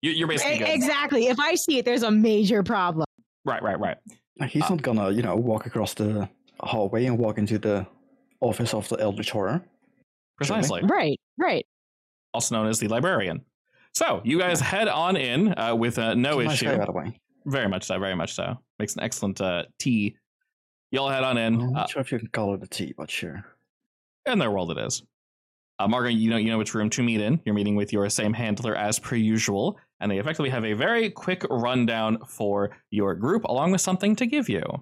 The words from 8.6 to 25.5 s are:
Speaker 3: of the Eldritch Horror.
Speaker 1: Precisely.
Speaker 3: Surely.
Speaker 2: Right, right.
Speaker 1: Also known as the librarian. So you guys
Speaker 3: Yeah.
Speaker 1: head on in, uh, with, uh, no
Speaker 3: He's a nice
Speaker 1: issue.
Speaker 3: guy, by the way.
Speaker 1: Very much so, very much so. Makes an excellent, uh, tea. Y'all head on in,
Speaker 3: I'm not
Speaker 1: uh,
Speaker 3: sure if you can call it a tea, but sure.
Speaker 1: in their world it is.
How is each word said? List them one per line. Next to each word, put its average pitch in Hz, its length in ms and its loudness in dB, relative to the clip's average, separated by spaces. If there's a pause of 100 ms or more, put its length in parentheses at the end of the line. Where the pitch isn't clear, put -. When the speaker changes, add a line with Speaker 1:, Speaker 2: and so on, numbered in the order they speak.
Speaker 3:
of 107 160 -2
the 117 80 -2
Eldritch 107 340 -2
Horror. 110 320 0 (760)
Speaker 1:
Precisely. 175 440 0
Speaker 3:
Surely. 208 120 4
Speaker 2:
Right, 165 260 2 (180)
right. 285 280 0 (680)
Speaker 1:
Also 117 220 -2
known 110 120 2
as 110 120 0
the 110 100 -2
librarian. 113 560 0 (480)
So 320 320 0
you 135 120 2
guys 180 220 2
Speaker 3:
Yeah. 127 80 0
Speaker 1:
head 214 220 0
on 170 260 2
in, 147 420 2
uh, 117 160 0
with, 117 240 2
uh, 113 180 2
no 135 240 2
Speaker 3:
He's 120 60 2
a - 40 0
nice 151 120 0
Speaker 1:
issue. 131 40 0
Speaker 3:
guy, 135 140 2
by 101 60 0
the 95 60 -4
way. 90 260 -6 (280)
Speaker 1:
Very 135 240 0
much 92 160 -4
so, 92 120 -2
very 95 180 -2
much 85 180 -4
so. 92 240 -6 (200)
Makes 214 180 -4
an - 80 -6
excellent, 101 360 -4
uh, 90 240 0 (160)
tea. 104 380 0 (760)
Y'all 135 180 0
head 135 140 0
on 131 140 2
in, 113 240 2
Speaker 3:
I'm 123 100 -2
not 123 140 0
Speaker 1:
uh, - 20 -4
Speaker 3:
sure - 140 -4
if - 100 -4
you 123 80 -2
can 113 80 -10
call 101 280 -2
it 92 80 -8
a 95 40 -16
tea, - 300 -8
but 73 120 -12
sure. 90 360 -8 (800)
Speaker 1:
in 254 120 0
their 127 140 2
world 90 200 -2
it 73 80 -4
is. 55 220 -4 (800)